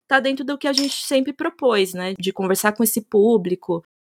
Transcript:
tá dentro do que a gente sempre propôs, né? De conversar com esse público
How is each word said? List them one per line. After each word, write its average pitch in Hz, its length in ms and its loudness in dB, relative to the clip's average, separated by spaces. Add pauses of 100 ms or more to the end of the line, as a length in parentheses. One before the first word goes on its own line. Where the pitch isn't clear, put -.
tá 269 120 2
dentro 269 240 -2
do 277 140 -4
que 285 100 -4
a 285 60 0
gente 277 320 -2
sempre 269 260 0
propôs, 240 640 0
né? 180 260 -6
De 185 140 -2
conversar 196 400 0
com 233 100 -2
esse 220 180 -2
público 185 840 0 (260)